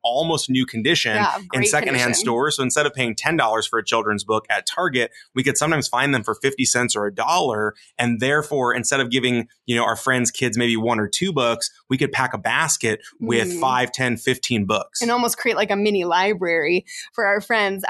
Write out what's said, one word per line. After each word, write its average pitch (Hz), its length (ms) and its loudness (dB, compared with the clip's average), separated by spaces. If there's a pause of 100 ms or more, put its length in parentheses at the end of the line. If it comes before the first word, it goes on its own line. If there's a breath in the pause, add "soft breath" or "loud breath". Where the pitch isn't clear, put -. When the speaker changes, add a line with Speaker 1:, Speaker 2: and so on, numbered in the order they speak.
Speaker 1:
almost 143 480 0
new 131 160 2
condition 117 500 0
Speaker 2:
Yeah, 104 240 0
Speaker 1:
in 190 80 -14
Speaker 2:
great 127 200 0
Speaker 1:
secondhand 135 360 2 (100)
Speaker 2:
condition. 120 80 0
Speaker 1:
stores. 127 340 0
So 135 80 -2
instead 147 220 2
of 139 80 -2
paying 120 220 -2
ten 160 200 0
dollars 110 320 0
for 113 120 -2
a 104 60 -2
children's 107 380 0
book 107 260 0
at 101 160 0
Target, 131 460 -2 (240 loud breath)
we 131 80 0
could 127 140 0
sometimes 151 320 0
find 135 260 0
them 110 80 -2
for 107 120 -2
fifty 135 280 -2
cents 123 320 0
or 104 100 -2
a 101 80 -4
dollar. 113 600 0 (260 loud breath)
And 120 220 0
therefore, 139 520 2
instead 123 280 0
of 120 80 -2
giving, 120 400 0 (160 soft breath)
you 120 100 0
know, 117 80 2
our 110 140 0
friends' 123 340 0
kids 113 260 -2
maybe 120 200 2
one 113 240 0
or 101 80 0
two 185 240 -2
books, 120 360 0 (200 soft breath)
we 131 80 2
could 135 160 -2
pack 127 200 0
a 113 40 -4
basket 117 640 -2 (180 loud breath)
with 120 300 2
Speaker 2:
Mm-hmm. 175 100 -6
Speaker 1:
five, 127 320 2
ten, 127 240 -2
fifteen 120 500 0
books. - 360 -2
Speaker 2:
And 233 100 0
almost 240 260 0
create, 175 200 0
like, 202 140 0
a 202 40 2
mini 202 300 2
library 175 800 2 (280 loud breath)
for 226 120 0
our 202 160 2
friends. 202 480 0